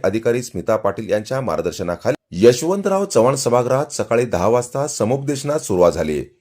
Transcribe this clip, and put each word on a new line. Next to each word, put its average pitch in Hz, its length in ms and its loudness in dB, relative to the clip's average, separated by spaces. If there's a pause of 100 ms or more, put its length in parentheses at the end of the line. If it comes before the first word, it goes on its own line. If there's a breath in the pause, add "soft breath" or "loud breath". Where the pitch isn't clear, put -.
अधिकारी 117 400 0
स्मिता 104 320 -2
पाटील 101 340 -4
यांच्या 107 320 -2
मार्गदर्शनाखाली 87 1040 -2
यशवंतराव 190 600 4
चव्हाण 131 300 2
सभागृहात 127 580 0
सकाळी - 320 0
दहा 92 220 0
वाजता 123 400 0
समुपदेशनास 139 800 -2
सुरुवात 87 240 4
झाली. 76 320 -4 (180)